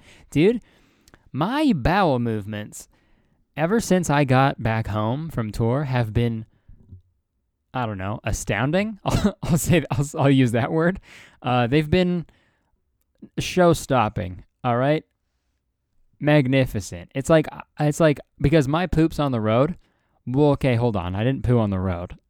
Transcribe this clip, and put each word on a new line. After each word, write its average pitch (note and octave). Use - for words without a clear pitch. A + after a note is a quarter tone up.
dude, G3+
my A#3+
bowel D3+
movements G#2+
ever E3+
since F#3
I D3
got C3
back A2
home A2+
from A2
tour B2
have A#2+
been, A#2
I B2+
don't G#2+
know, F#2+
astounding. D3+
<laughs> -
I'll, -
I'll -
say, E3+
I'll, C#3+
I'll C#3
use C3
that A#2
word. E3+
Uh, B2
they've D3+
been F3+
show-stopping, A#2
all A#2+
right? D3
Magnificent. C3
It's C3+
like, D#3
it's D3+
like, D#3
because C#3+
my E3
poops D#3+
on C#3
the A#2
road, A#2
well, C#3+
okay, C3+
hold A2+
on. F2+
I G#2+
didn't B2+
poo A#2+
on G#2
the F#2+
road. F2